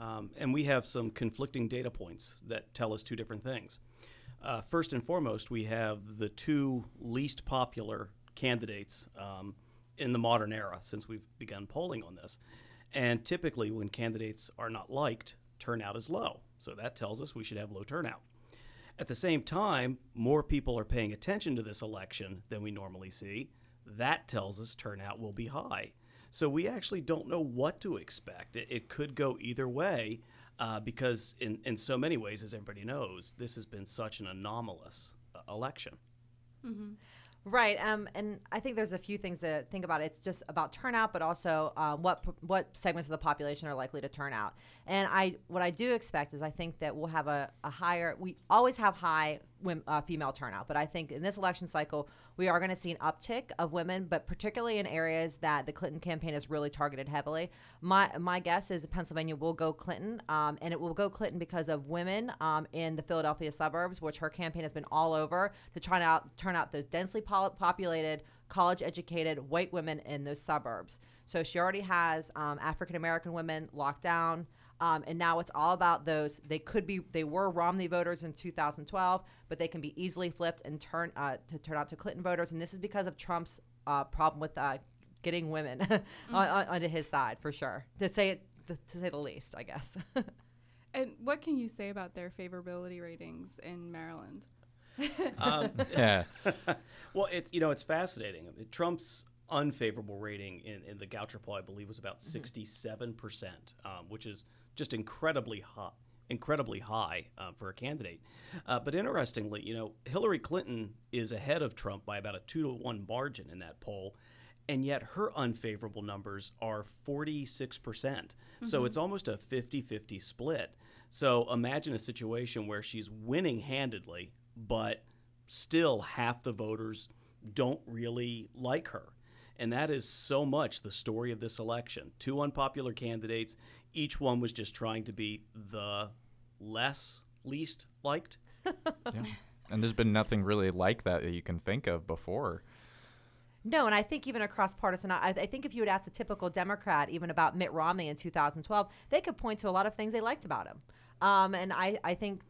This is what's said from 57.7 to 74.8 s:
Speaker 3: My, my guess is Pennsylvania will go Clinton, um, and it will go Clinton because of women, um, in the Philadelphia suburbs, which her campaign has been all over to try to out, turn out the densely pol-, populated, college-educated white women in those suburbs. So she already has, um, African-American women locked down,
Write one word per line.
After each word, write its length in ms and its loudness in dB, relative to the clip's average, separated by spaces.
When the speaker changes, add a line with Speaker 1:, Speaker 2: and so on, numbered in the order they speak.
Speaker 3:
My, 380 8
my 220 2
guess 300 2
is 160 -2
Pennsylvania 500 -2
will 160 0
go 200 2
Clinton, 560 -6
um, 340 2
and 100 -2
it 80 -2
will 140 -2
go 160 2
Clinton 280 -4
because 300 -2
of 200 0
women, 520 -2
um, 320 2
in 240 -2
the 60 -4
Philadelphia 480 2
suburbs, 500 0
which 180 -4
her 120 -2
campaign 320 -4
has 100 -4
been 200 -6
all 200 6
over 400 4
to 60 -6
try 180 4
to 60 6
out, 320 6
turn 200 0
out 160 0
the 100 -2
densely 380 -2
pol-, 300 4
populated, 720 2
college-educated 880 2
white 340 0
women 280 -2
in 240 -6
those 160 -4
suburbs. 580 -2
So 180 -2
she 160 0
already 220 4
has, 520 2
um, 260 -2
African-American 720 0
women 400 -2
locked 300 -2
down, 440 2